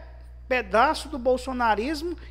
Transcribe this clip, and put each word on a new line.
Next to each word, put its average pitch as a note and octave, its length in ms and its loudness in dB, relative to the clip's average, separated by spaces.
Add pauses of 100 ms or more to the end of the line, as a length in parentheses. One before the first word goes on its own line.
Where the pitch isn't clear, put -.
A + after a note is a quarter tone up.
(480)
pedaço B3 600 2
do C#4+ 100 -8
bolsonarismo B3+ 1000 0 (160)